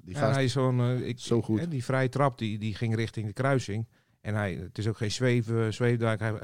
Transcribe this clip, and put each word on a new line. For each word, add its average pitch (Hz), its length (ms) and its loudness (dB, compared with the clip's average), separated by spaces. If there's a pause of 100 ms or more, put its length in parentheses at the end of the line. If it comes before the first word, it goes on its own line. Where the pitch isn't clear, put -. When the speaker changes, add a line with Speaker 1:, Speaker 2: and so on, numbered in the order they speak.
Speaker 1:
Die 92 100 -14
Speaker 2:
Ja, - 60 -6
Speaker 1:
gast - 160 4
Speaker 2:
hij 135 80 2
is 127 80 2
zo'n, 127 280 2
eh, 123 280 0
ik, 123 120 -6
Speaker 1:
zo 117 220 2
goed. 110 180 0
Speaker 2:
hè, 170 80 -4
die 135 160 -2
vrije 131 260 0
trap, 135 280 2
die, 110 200 -4
die 107 180 -4
ging 113 200 0
richting 113 320 -2
de 101 60 -6
kruising. 127 540 0 (340)
En 107 140 -4
hij, 101 180 0
het - 240 -10
is 107 100 0
ook 110 100 -2
geen 107 140 -2
zweven-, 113 600 2
zweefduik. 117 460 2
Hij, 110 120 -2 (120)